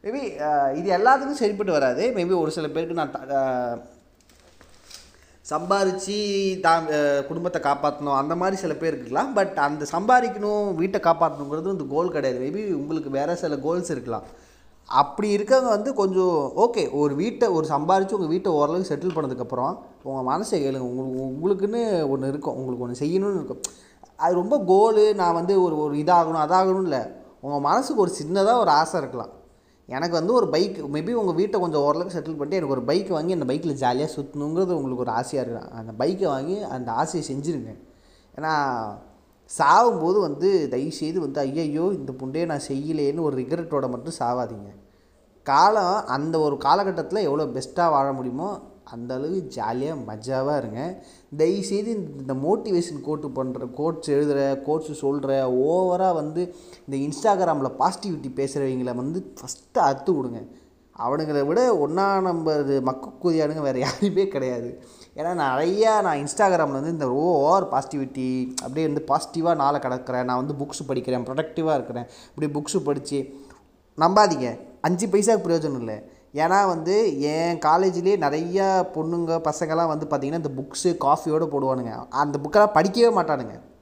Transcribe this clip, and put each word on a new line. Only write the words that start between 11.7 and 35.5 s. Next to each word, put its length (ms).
கோல் 240
கிடையாது. 380
Maybe 240
உங்களுக்கு 360
வேற 260
சில 220
கோல்ஸ் 340
இருக்கலாம். 320
அப்படி 520
இருக்கவங்க 300
வந்து 260
கொஞ்சம், 600
ஓகே, 360
ஒரு 240
வீட்டை, 320
ஒரு 200
சம்பாரிச்சு 440
உங்க 160
வீட்டை 240
ஓரளவுக்கு 440
செட்டில் 200
பண்ணதுக்கப்புறம் 640
உங்க 280
மனசை 220
கேளுங்க. 260
உங்களுக்கு, 480
உங்களுக்குன்னு 640
ஒண்ணு 120
இருக்கும், 280
உங்களுக்கு 320
ஒண்ணு 200
செய்யணும்னு 280
இருக்கும். 260
அது 180
ரொம்ப 240
கோலு, 580
நான் 180
வந்து 280
ஒரு, 160
ஒரு 180
இதாகணும், 520
அதாகணும் 340
இல்ல. 340
உங்க 180
மனசுக்கு 420
ஒரு 100
சின்னதா 360
ஒரு 100
ஆசை 300
இருக்கலாம். 360
எனக்கு 240
வந்து 200
ஒரு 160
பைக், 440
maybe 200
உங்க 180
வீட்டை 280
கொஞ்சம் 220
ஓரளவுக்கு 380
செட்டில் 180
பண்ணிட்டு 180
எனக்கு 180
ஒரு 80
பைக் 260
வாங்கி 260
அந்த 200
பைக்ல 40
ஜாலியா 580
சுத்தணுங்கிறது 580
உங்களுக்கு 220
ஒரு 160
ஆசையா 340
இருக்கலாம். 420